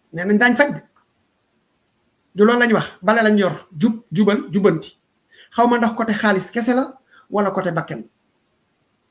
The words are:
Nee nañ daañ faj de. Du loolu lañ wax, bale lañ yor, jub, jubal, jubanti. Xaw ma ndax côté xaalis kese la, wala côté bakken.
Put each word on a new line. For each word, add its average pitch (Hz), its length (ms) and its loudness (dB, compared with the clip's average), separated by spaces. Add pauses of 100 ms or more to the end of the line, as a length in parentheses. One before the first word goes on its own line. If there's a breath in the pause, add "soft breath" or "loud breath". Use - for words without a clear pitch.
(120)
Nee 170 120 -4
nañ 208 140 2
daañ 240 180 2
faj 285 180 2
de. 147 60 -10 (1500)
Du 196 100 2
loolu 233 140 4
lañ 226 140 2
wax, 170 140 0 (140)
bale 220 220 0
lañ 214 160 2
yor, 170 300 -2 (100)
jub, 226 320 0
jubal, 208 400 0
jubanti. 180 480 -2 (560 soft breath)
Xaw - 140 2
ma 240 100 2
ndax 220 160 -2
côté 226 180 -4
xaalis 202 380 0
kese 233 240 -2
la, 262 240 -4 (320 soft breath)
wala 196 220 -2
côté 180 180 -4
bakken. 156 320 -8 (1080)